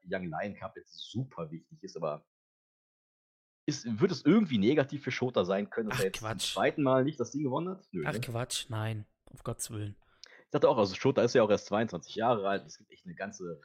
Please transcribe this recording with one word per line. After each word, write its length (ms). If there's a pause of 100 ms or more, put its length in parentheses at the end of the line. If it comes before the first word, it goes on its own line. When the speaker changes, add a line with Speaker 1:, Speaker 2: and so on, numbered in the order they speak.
Speaker 1:
Young 220
Lion 280
Cup 220
jetzt 200 (140)
super 400
wichtig 320
ist, 140
aber 280 (1400)
ist, 340
wird 120
es 140
irgendwie 340
negativ 440
für 60
Shota 360
sein 260
können, 180
dass 80
Speaker 2:
Ach, 60
Speaker 1:
er 60
jetzt 100
Speaker 2:
Quatsch. 340
Speaker 1:
zum 80
zweiten 220
Mal 200
nicht 160
das 120
Ding 100
gewonnen 280
hat? 220
Nö, 140
Speaker 2:
Ach, 80
Speaker 1:
ne? 80
Speaker 2:
Quatsch, 480
nein. 360 (260)
Auf 120
Gottes 280
Willen. 240 (320)
Speaker 1:
Ich 240
dachte 180
auch, 80
also 160
Shota 300
ist 100
ja 80
auch 80
erst 160
zweiundzwanzig 480
Jahre 340
alt. 180
Es 120
gibt 140
echt 140
eine 100
ganze 500